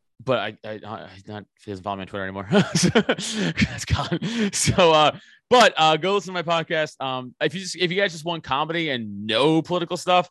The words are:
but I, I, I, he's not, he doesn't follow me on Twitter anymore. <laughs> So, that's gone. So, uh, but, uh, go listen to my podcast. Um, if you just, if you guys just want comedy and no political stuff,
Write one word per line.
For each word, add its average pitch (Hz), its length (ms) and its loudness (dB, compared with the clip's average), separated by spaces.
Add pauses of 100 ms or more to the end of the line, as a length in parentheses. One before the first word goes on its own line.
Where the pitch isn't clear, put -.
(240)
but 123 160 0
I, 104 240 -6
I, 107 220 -12
I, 98 280 -12
he's 95 140 -20
not, 104 180 -12 (180)
he 104 80 -12
doesn't 92 120 -10
follow 101 140 -4
me 95 40 -10
on 90 60 -10
Twitter 101 160 -8
anymore. 95 260 -8
<laughs> 175 260 2
So, - 140 2
that's 214 960 -2
gone. 202 640 -2
So, - 400 4
uh, 151 260 6 (320)
but, 233 280 8
uh, 156 200 4
go 180 160 -2
listen 190 200 -4
to 175 100 -4
my 165 200 0
podcast. 156 400 -4
Um, 127 380 -6
if 147 120 0
you 185 80 -8
just, 185 140 -10
if 170 160 -2
you 180 60 -2
guys 202 140 0
just 160 140 -14
want 170 180 -6
comedy 156 460 -2
and 107 360 -6
no 139 360 4
political 170 360 -4
stuff, 180 340 2